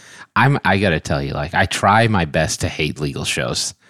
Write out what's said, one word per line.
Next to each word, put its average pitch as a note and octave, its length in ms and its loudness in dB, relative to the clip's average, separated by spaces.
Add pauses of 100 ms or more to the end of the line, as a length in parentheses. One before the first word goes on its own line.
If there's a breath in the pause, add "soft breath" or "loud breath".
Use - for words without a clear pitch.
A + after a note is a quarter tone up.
(340 loud breath)
I'm, C3 300 4
I F#2+ 140 2
gotta F#2 220 2
tell C#2+ 220 -2
you, C#2 120 -6
like, D2 200 -6
I F#2+ 120 2
try A2 420 4
my G2 160 2
best D#2 380 -2
to F2 60 -2
hate D2+ 320 -4
legal C#2+ 240 -6
shows - 500 -4 (160 loud breath)